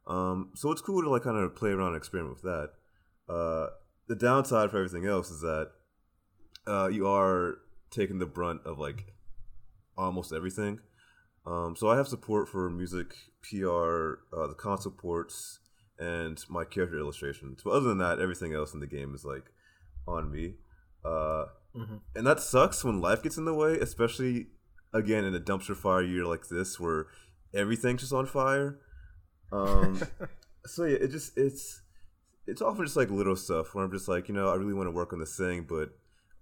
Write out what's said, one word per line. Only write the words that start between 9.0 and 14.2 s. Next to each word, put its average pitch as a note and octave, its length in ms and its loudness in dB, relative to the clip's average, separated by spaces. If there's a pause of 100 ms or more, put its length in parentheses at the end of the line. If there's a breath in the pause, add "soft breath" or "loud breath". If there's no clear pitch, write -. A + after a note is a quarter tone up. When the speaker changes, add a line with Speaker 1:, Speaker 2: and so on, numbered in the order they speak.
Speaker 1:
almost F#2 340 -2
everything. F#2+ 480 -4 (680 soft breath)
Um, E2+ 280 -4
so A2 140 2
I A#2+ 80 6
have C#3 100 2
support A2 420 -2
for F2+ 200 -2
music, F2 460 -6 (260)
P G2 220 -6
R, E2+ 560 0 (160)